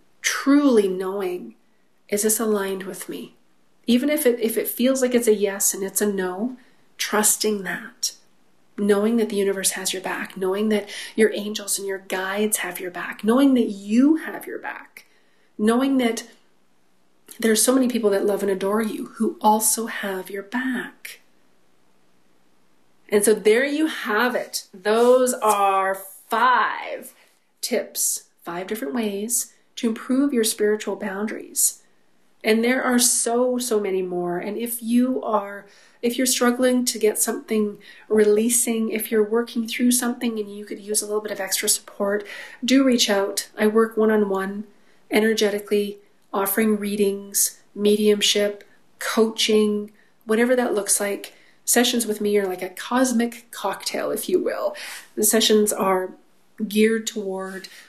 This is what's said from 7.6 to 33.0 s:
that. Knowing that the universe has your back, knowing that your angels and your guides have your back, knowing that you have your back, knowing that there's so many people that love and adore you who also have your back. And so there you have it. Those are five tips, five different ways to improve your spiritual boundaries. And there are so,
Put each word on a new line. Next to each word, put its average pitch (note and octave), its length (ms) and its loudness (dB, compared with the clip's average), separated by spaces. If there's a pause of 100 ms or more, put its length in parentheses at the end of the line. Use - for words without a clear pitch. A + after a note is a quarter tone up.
that. - 500 -8 (640)
Knowing G#3 400 2
that G#3+ 100 2
the G3+ 80 -6
universe G3 360 0
has F#3+ 200 -6
your F#3+ 100 -6
back, F#3+ 360 -8
knowing F#3+ 320 -2
that G#3 200 -2 (240)
your G#3+ 200 4
angels G#3 440 -6
and G3 80 -10
your F#3+ 120 -4
guides F#3+ 600 -2
have F3+ 220 -8
your F3+ 120 -8
back, - 340 -10
knowing C4 300 6
that A3+ 120 4
you G#3+ 500 4
have - 300 -10
your - 120 -10
back, - 460 -14 (520)
knowing B3+ 400 2
that A#3 260 -2 (1160)
there's A3 220 2
so B3+ 120 4
many B3+ 160 4
people G#3 220 0
that G3 140 2
love G3 160 0
and G3+ 80 0
adore G3 320 0
you G#3 260 -6 (100)
who - 240 -2
also A3 460 2
have F#3+ 420 -8
your G3+ 140 -10
back. - 760 -6 (1900)
And G#3 160 4
so A3 80 6
there G#3+ 320 4
you D4+ 220 0
have A#3+ 460 0
it. - 400 -6
Those A#3+ 600 4
are G3 640 2 (340)
five A3 840 0 (460)
tips, - 720 -4 (160)
five F3 220 -8
different C4 260 -6
ways G#3+ 600 -4 (220)
to A#3 140 -2
improve C4 420 0
your A3+ 140 2
spiritual G#3 500 -2
boundaries. - 880 -6 (600)
And A3 200 2
there B3+ 180 0
are B3 180 2
so, B3 580 0